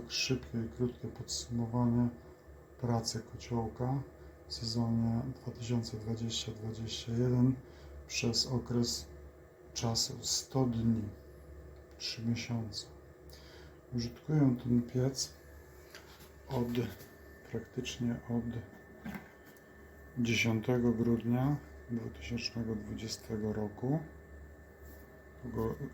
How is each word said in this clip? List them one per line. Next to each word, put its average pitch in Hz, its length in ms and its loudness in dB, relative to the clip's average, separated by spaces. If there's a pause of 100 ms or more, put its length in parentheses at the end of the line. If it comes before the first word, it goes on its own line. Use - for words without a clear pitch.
szybkie - 500 0
i 113 180 -2
krótkie 123 320 0
podsumowanie 120 1000 2 (720)
pracy 120 420 0 (100)
kociołka 120 720 -2 (440)
w - 80 -8
sezonie 117 680 2 (140)
dwa - 180 -8
tysiące 117 440 -2
dwadzieścia 113 560 -2
dwadzieścia 113 600 -6
jeden 123 420 6 (540)
przez - 380 2
okres 120 600 2 (680)
czasu 117 460 2
sto - 440 2
dni, 113 380 4 (960)
trzy - 240 -6
miesiące. 113 640 -2 (1080)
Użytkuję 123 720 4
ten 120 180 6
piec - 520 0 (1120)
od, 123 200 2 (840)
praktycznie 120 680 -2 (120)
od 117 160 0 (1700)
dziesiątego 117 720 6
grudnia 120 640 4 (340)
dwutysięcznego 117 840 -2
dwudziestego 107 800 -2
roku. 107 460 0 (1500)
Go, 113 300 0 (200)